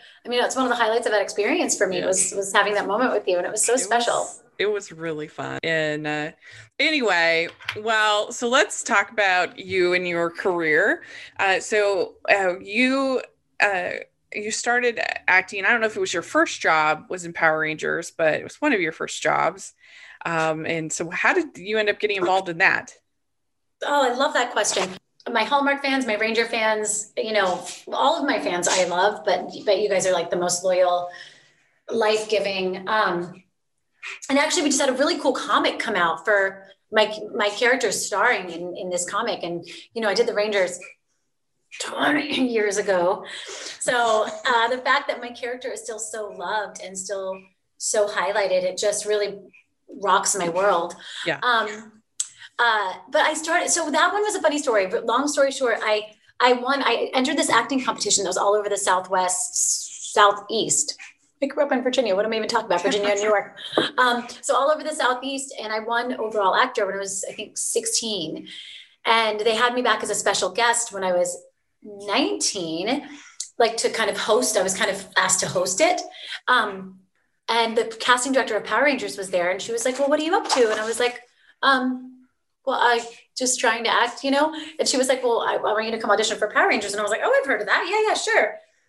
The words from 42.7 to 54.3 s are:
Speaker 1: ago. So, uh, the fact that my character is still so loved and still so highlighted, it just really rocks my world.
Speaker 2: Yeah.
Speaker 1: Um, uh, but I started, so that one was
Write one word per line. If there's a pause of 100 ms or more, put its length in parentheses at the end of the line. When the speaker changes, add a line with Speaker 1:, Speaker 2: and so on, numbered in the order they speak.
Speaker 1:
ago. (560)
So, (200)
uh,
the
fact
that
my
character
is
still
so
loved
and
still (380)
so
highlighted,
it
just
really (500)
rocks
my
world. (320)
Speaker 2:
Yeah.
Speaker 1:
Um, (560)
uh, (160)
but
I
started,
so
that
one
was